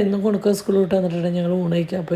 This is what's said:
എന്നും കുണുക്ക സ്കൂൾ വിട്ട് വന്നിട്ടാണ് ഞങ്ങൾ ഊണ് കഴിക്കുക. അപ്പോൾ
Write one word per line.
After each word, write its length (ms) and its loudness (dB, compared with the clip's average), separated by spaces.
എന്നും 220 0
കുണുക്ക 340 2
സ്കൂൾ 220 0
വിട്ട് 160 0
വന്നിട്ടാണ് 400 0
ഞങ്ങൾ 140 0
ഊണ് 140 0
കഴിക്കുക. 260 -4
അപ്പോൾ 140 -4